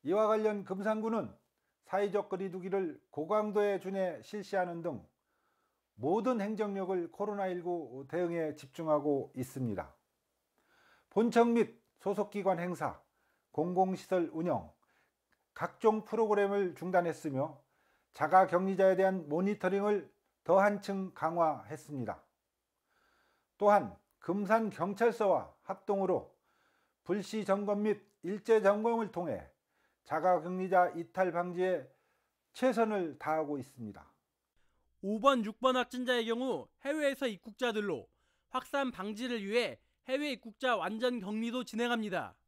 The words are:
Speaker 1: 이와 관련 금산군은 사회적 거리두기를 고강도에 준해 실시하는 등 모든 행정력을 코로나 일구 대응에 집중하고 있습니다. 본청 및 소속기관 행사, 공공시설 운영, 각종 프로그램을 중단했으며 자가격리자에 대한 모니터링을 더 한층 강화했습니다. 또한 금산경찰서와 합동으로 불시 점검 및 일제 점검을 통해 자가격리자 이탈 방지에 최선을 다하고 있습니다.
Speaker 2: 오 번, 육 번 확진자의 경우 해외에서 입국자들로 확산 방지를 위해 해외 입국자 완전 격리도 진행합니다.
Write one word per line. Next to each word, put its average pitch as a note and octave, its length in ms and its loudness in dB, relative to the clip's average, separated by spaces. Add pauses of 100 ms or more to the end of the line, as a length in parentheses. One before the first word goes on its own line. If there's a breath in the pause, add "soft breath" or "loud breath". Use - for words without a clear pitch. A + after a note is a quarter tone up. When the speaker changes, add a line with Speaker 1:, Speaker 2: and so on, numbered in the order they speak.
Speaker 1:
이와 G#3 240 2
관련 G#3+ 360 0
금산군은 G#3+ 640 -4 (540)
사회적 G3+ 460 -2
거리두기를 F#3 800 -4
고강도에 G#3 720 0
준해 F#3+ 420 -4
실시하는 F3+ 580 -4
등 D3 260 -8 (880)
모든 G3+ 460 0
행정력을 G3 720 -2
코로나 G3+ 380 -4
일구 E3 600 -6
대응에 E3+ 480 -2
집중하고 D3 800 0
있습니다. A#2+ 580 -6 (1160 soft breath)
본청 A#3 420 4
및 A#3 260 0 (200)
소속기관 G3 640 -2
행사, E3 380 -6 (520)
공공시설 F3+ 800 0
운영, D#3 400 -4 (800)
각종 G#3+ 520 0
프로그램을 G3+ 680 0
중단했으며 E3 880 -2 (500)
자가격리자에 F#3 840 4
대한 F#3+ 320 0
모니터링을 G3 840 0 (320)
더 F3 160 6
한층 G3+ 540 0
강화했습니다. D3 1080 -2 (1400)
또한 G3+ 380 6 (240)
금산경찰서와 G3+ 1300 2 (100)
합동으로 G3 680 -2 (680)
불시 G3+ 420 -4
점검 G3+ 380 0
및 G#3 180 0 (220)
일제 G#3 400 2
점검을 G#3+ 480 4
통해 B2+ 340 -4 (600)
자가격리자 F3+ 920 2
이탈 F3 360 -2
방지에 F3 560 -2 (640)
최선을 G#3+ 680 0
다하고 D3+ 400 -2
있습니다. A2+ 480 -12 (960)
Speaker 2:
오 G3+ 180 -4
번, B3+ 240 4
육 G#3+ 160 -8
번 B3+ 160 4
확진자의 B3 500 -2
경우 A3+ 420 -2 (140)
해외에서 C#4 440 -2
입국자들로 G#3 840 -4 (400)
확산 C4 440 -4
방지를 G#3+ 520 -6
위해 G3+ 360 -2 (280)
해외 C#4+ 240 -2
입국자 A#3 440 -2
완전 A3 420 -2
격리도 A3+ 460 -4
진행합니다. G#3+ 720 -4 (120)